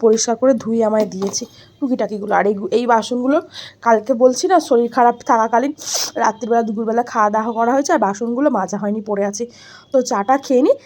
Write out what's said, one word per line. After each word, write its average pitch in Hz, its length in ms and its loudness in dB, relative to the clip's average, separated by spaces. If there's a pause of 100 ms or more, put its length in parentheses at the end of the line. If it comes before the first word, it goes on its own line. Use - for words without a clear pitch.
পরিষ্কার 226 320 2
করে 254 180 4
ধুয়ে 226 300 -2
আমায় 214 220 2
দিয়েছে 196 380 -6 (300)
টুকিটাকিগুলো। 214 600 -4
আর 180 120 4
এই 214 80 2
গু-, 196 180 -6
এই 240 140 2
বাসনগুলো 247 520 0 (420)
কালকে 226 340 2
বলছি 254 340 2
না, 370 120 4
শরীর 240 360 2
খারাপ 240 200 4 (120)
থাকাকালীন 233 440 2 (440)
রাত্রিবেলা 226 460 0
দুপুরবেলা 226 400 -2
খাওয়া 214 280 0
দাওয়া 220 280 -2
করা 233 140 0
হয়েছে, 277 200 0
আর 294 140 2
বাসনগুলো 240 440 -2
মাজা 202 280 -2
হয়নি, 208 300 -4
পড়ে 202 220 -2
আছে। 220 140 -8 (460)
তো 269 120 2
চাটা 240 360 0
খেয়ে 262 240 0
নিই, 494 240 4